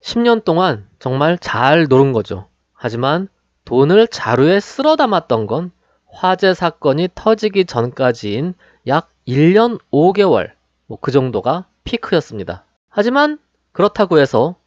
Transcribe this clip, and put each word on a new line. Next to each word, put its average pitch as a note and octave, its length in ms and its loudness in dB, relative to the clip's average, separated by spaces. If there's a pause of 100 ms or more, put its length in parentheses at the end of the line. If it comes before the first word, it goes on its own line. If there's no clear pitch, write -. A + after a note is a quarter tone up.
십 - 180 -6
년 A#3 220 2
동안 E3 460 -2 (120)
정말 C#3+ 380 0
잘 D3 500 2
노른 C3+ 240 4
거죠. G2 360 -6 (260)
하지만 C3+ 560 -4 (340)
돈을 E3 460 4
자루에 C#3 500 0
쓸어 D4+ 380 -2
담았던 F3 500 -2
건 E3 240 -6 (400)
화재 F#3 420 0
사건이 E3 640 -2
터지기 G#3+ 500 0
전까지인 B2 880 -4 (340)
약 C#3+ 220 -2 (160)
일 D3 280 2
년 A3+ 260 0 (100)
오 D#3 220 2
개월, F3+ 420 0 (340)
뭐 G#2+ 120 -16
그 C#3+ 120 -6
정도가 C3 540 -2 (200)
피크였습니다. G#2 800 -6 (240)
하지만 C#4 500 0 (320)
그렇다고 F3+ 480 0
해서 C#3 360 0 (120)